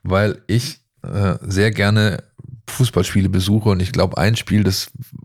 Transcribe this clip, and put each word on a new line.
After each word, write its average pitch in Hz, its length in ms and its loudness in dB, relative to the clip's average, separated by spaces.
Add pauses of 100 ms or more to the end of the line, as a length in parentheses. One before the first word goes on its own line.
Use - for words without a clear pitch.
weil 95 440 0
ich, 120 340 -2 (220)
äh, 95 380 -2
sehr 98 300 2
gerne 104 520 2 (440)
Fußballspiele 95 600 0
besuche 101 400 2
und 92 120 2
ich 92 100 -2
glaub, 92 240 0
ein 107 200 2
Spiel, 104 280 0
das - 280 -2 (340)